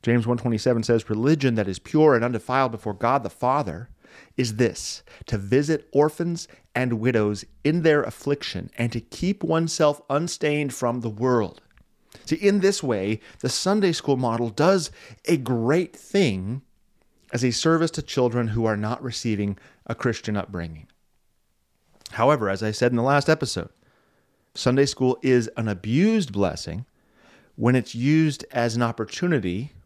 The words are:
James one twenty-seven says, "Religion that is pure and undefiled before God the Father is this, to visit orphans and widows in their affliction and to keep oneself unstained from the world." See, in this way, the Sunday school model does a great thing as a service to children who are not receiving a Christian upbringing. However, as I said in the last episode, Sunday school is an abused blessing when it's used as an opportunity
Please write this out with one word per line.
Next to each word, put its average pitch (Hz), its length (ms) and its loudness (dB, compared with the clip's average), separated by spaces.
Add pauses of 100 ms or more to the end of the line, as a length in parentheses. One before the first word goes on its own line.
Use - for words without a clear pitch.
James 117 240 0
one 120 120 0
twenty-seven 117 460 0
says, 117 260 0
"Religion 127 460 2
that 104 120 0
is 95 120 -6
pure 151 360 4
and 113 80 2
undefiled 127 480 0
before 107 220 -8
God 120 300 0
the 190 60 -8
Father 120 600 -4 (480)
is 113 200 -2
this, - 440 -2 (240)
to 110 120 -4
visit 139 540 0
orphans 165 560 0 (280)
and 120 240 0
widows 107 460 0 (180)
in 160 180 2
their 151 220 4
affliction - 760 -6
and 117 140 -2
to 117 100 -6
keep - 420 -4
oneself 160 680 0
unstained 147 640 -2
from 120 280 -2
the 113 80 -4
world." 110 520 0 (640)
See, - 100 0
in 202 240 2
this 196 240 2
way, 107 360 0 (200)
the 131 100 -2
Sunday 196 420 0
school 139 260 0
model 117 320 -2
does 170 420 2 (340)
a 165 100 4
great 127 600 0
thing 117 680 -2 (720)
as 120 100 0
a 123 80 4
service 160 400 2
to 147 120 -8
children 120 460 0
who 113 160 0
are 107 120 2
not 107 260 -6
receiving 104 540 -4 (300)
a 117 80 -4
Christian 107 420 -4
upbringing. 85 500 -8 (1200)
However, 120 380 2
as 101 120 -2
I 107 100 -2
said 120 200 2
in 120 60 0
the 117 60 0
last 139 260 2
episode, 127 420 -2 (840)
Sunday 135 320 2
school 127 380 0
is 123 340 4
an 113 100 -4
abused 135 640 0
blessing 92 540 -4 (680)
when 123 200 4
it's 120 200 -2
used 147 560 2
as 117 240 0
an 120 80 2
opportunity 117 920 -2 (120)